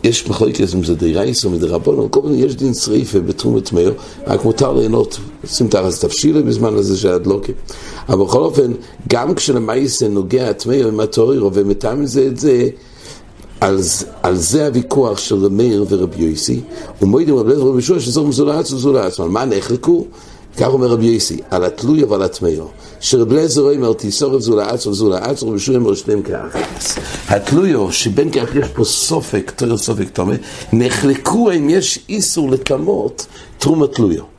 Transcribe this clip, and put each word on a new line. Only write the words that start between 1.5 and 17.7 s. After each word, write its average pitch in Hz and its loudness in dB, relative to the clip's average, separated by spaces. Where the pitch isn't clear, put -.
מדרבנן, 87 0
כל 135 4
מיני, 143 0
יש 135 0
דין 131 0
שריפה 107 0
בתרומת 113 -2
טמאה, 87 2
רק - 0
מותר 127 2
ליהנות, 113 0
שים - 0
תחת 95 0
תבשילה 151 2
בזמן 113 0
הזה 98 2
של 98 0
ההדלקה. 92 0
אבל 98 2
בכל 98 2
אופן, 143 2
גם 123 2
כשלמעשה 123 0
נוגע 104 0
הטמאה 120 0
עם 107 0
הטהרה, 110 2
ומטמא 101 0
זה 131 2
את 135 -2
זה, 127 4
על 98 2
ז-, 85 -4
על 92 2
זה 131 0
הוויכוח 123 0
של 98 0
רב 98 2
מאיר 104 2
ורבי 90 -2
יוסי, 78 -2
ומועידים 135 4
רבי 113 2
אליעזר 143 4
רבי 131 4